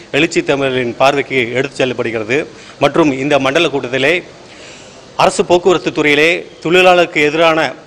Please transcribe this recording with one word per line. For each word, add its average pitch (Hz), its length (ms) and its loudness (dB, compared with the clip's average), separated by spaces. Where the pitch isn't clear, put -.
எழுச்சி 165 300 0
தமிழரின் 131 540 -2
பார்வைக்கு 131 560 0
எடுத்துச் 135 280 -4
செல்லப்படுகிறது. 120 640 -4
மற்றும் 147 340 2
இந்த 139 260 0
மண்டல 143 300 0
கூட்டத்திலே 135 460 -2
அரசு 180 280 0
போக்குவரத்து 175 480 0
துறையிலே 151 560 0
தொழிலாளருக்கு 180 680 2
எதிரான 156 440 0